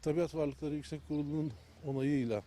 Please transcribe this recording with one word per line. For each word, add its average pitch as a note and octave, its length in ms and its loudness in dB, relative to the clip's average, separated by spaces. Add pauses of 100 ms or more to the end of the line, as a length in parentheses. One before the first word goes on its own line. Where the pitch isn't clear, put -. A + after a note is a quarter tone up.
Tabiat D#3 340 2
Varlıkları D3 400 0
Yüksek D3 320 -6
Kurulu'nun D3 440 0 (340)
onayıyla C3+ 600 2